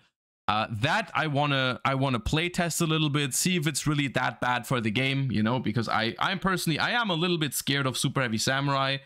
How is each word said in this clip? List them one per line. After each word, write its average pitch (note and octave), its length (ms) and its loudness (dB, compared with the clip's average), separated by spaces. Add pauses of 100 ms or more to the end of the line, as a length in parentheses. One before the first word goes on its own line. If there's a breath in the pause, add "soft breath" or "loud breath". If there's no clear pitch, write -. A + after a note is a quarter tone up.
(480 soft breath)
Uh, G#2+ 220 0
that D3+ 440 0
I D#3 140 0
wanna, C3+ 560 0
I C3+ 100 2
wanna C3 240 2
play D#3 300 0
test F3 320 -2
a F3 60 2
little D#3 240 2
bit, C#3+ 240 -2
see F3+ 220 2
if D3+ 100 0
it's D#3 200 -2
really C#3+ 220 2
that B2+ 320 -2
bad B2 260 0
for B2 140 0
the A2 100 0
game, C3+ 400 0
you G#2+ 120 2
know, A#2 180 2
because A2 280 -2
I, A2 300 0
I'm F#3 220 -2
personally, F3 380 0
I D3+ 120 0
am A3+ 200 0
a F3 40 2
little F3 240 0
bit D3+ 160 -2
scared C#3 320 -2
of B2+ 100 -2
Super C#3 260 0
Heavy A2+ 160 -2
Samurai C3+ 680 0